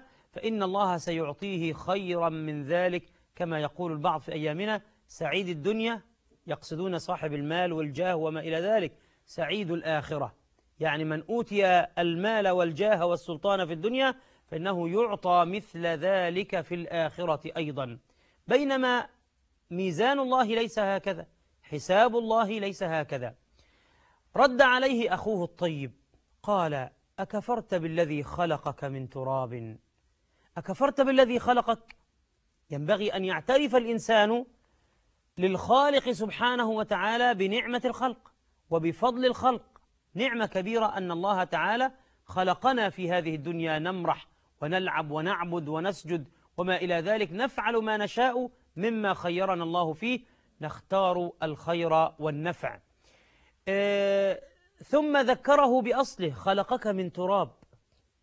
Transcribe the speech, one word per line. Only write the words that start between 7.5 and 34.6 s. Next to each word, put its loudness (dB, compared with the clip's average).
والجاه -2
وما -2
إلى -4
ذلك، 0
"سعيد -4
الآخرة"، -4
يعني 0
من -4
أوتي 4
المال 0
والجاه 2
والسلطان 0
في -8
الدنيا 0
فإنه -4
يعطى 2
مثل -6
ذلك 0
في -8
الآخرة -2
أيضًا، -6
بينما 2
ميزان 0
الله 2
ليس -2
هكذا، -2
حساب 2
الله 0
ليس -6
هكذا. -4
رد 6
عليه 4
أخوه -2
الطيب -4
قال: 0
"أكفرت -4
بالذي 0
خلقك -2
من -8
تراب؟ -6
أكفرت -2
بالذي 4
خلقك؟" 0
ينبغي 0
أن -2
يعترف 2
الإنسان 4